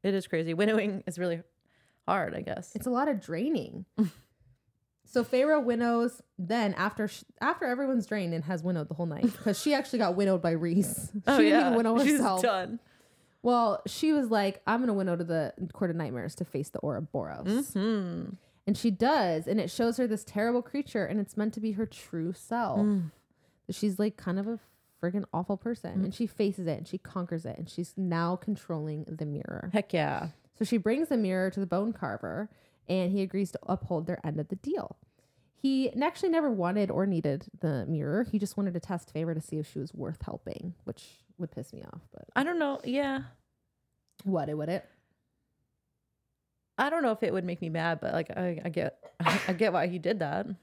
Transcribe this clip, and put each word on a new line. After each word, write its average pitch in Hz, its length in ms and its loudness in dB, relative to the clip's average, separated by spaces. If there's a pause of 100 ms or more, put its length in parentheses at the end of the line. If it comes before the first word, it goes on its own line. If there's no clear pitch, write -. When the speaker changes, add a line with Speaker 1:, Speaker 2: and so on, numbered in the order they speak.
Speaker 1:
It 196 120 2
is 190 140 -2
crazy. 165 260 0
Winnowing 208 520 2
is 170 120 -8
really 170 240 -2 (640)
hard, 175 300 0
I - 60 -6
guess. - 340 -8
Speaker 2:
It's 208 100 -6
a 254 40 -2
lot 262 180 2
of 226 140 0
draining. 196 640 -4 (100)
Speaker 1:
<laughs> 214 80 4 (1000)
Speaker 2:
So 240 180 0
Feyre 294 400 4
winnows, 233 580 2 (160)
then 202 360 0
after 208 340 -2
sh-, - 160 -10 (160)
after 302 240 0
everyone's 254 420 0
drained 185 260 -2
and 160 120 -2
has 170 180 -2
winnowed 170 260 0
the 147 60 -6
whole 170 120 -2
night, 156 200 0 (120)
'cause 202 220 0
she 294 140 4
actually 269 240 0
got 185 160 4
winnowed 190 260 4
by 165 120 2
Rhys. 170 580 2
<laughs> - 40 -16
She 208 120 -4
Speaker 1:
Oh, 277 120 6
Speaker 2:
didn't 311 120 8
Speaker 1:
yeah. 302 160 8
Speaker 2:
even 247 100 4
winnow 226 220 4
Speaker 1:
She's 285 140 6
Speaker 2:
herself. 202 300 4
Speaker 1:
done. 202 360 0 (640)
Speaker 2:
Well, 233 460 4
she 311 240 2
was 269 180 4
like, 202 380 2
"I'm 226 100 2
gonna 247 160 2
winnow 190 220 2
to 170 80 -2
the 165 280 0 (200)
Court 180 180 0
of 160 60 -2
Nightmares 127 400 -4
to 170 80 -4
face 143 240 -4
the - 160 -8
Ouroboros." 139 640 -4 (260)
Speaker 1:
Mm-hmm. 190 600 -2 (340)
Speaker 2:
And 208 100 0
she 233 140 2
does, 190 560 2
and 214 100 2
it 180 100 0
shows 233 280 0
her 247 100 2
this 214 160 -2
terrible 233 400 0
creature, 262 440 -2
and 214 120 -2
it's - 180 -4
meant 214 180 0
to 214 60 -6
be 220 120 -2
her 214 140 -2
true 170 460 -6
self. 214 460 -2
Speaker 1:
Mm. 202 320 2 (600)
Speaker 2:
She's, 196 280 0
like, 208 180 0
kind 185 220 -4
of 202 80 -4
a 226 140 -6 (420)
friggin' 180 300 0
awful 185 240 -2
person, 226 460 -4
Speaker 1:
Mm. - 20 2
Speaker 2:
and 196 100 -2
she 233 140 -2
faces 190 400 0
it, 151 100 -2
and - 80 -8
she 180 120 -8
conquers 170 460 -6
it, - 140 -6
and 165 100 -8
she's - 280 -8
now 175 400 0
controlling 156 720 -4
the 156 180 -6
mirror. - 460 -6
Speaker 1:
Heck 202 200 0
yeah. 156 360 0 (280)
Speaker 2:
So 220 80 0
she 240 120 2
brings 247 320 2
the 269 80 2
mirror 185 340 2
to 202 80 -6
the 196 80 0
bone 202 260 0
carver, 135 560 -4 (400)
and 185 240 2
he 196 100 2
agrees 190 300 -2
to - 60 -8 (100)
uphold 165 380 -2
their 180 200 -4
end 156 140 -2
of 151 80 -6
the 190 80 -6
deal. - 400 -6 (580)
He 269 380 2
n-, 254 100 0
actually 330 280 0
never 311 200 4
wanted 190 400 2
or 190 160 2
needed 160 400 0 (140)
the 139 260 0
mirror. 156 380 0
He 226 140 -2
just 196 180 -2
wanted 196 180 -2
to 170 60 -2
test - 340 -8
Feyre 165 180 -2
to 160 80 -2
see - 180 -6
if 151 120 -6
she - 80 -8
was 143 160 -6
worth - 280 -6
helping, - 520 -10 (100)
which - 200 -10 (340)
would 175 140 -6
piss - 200 -10
me - 120 -14
off. - 160 -16 (120)
But - 120 -18 (100)
Speaker 1:
I 269 80 2
don't 339 160 0
know. 285 240 0
Yeah. 269 400 -2 (1040)
Speaker 2:
What, 165 240 0
it 151 100 -2
would 151 120 -4
it? 185 140 -4 (1900)
Speaker 1:
I 262 120 2
don't 330 120 0
know 233 100 2
if 214 100 -2
it 202 100 0
would 185 120 -2
make 175 160 -4
me 170 80 -4
mad, 165 320 0
but, - 140 -2
like, 170 160 -2
I, 180 340 -4
I 180 60 -4
get, - 280 -4 (180)
<laughs> - 40 -18
I 185 320 2
get 185 200 2
why 175 140 2
he 180 120 -4
did 180 220 -2
that. 165 260 -2 (160)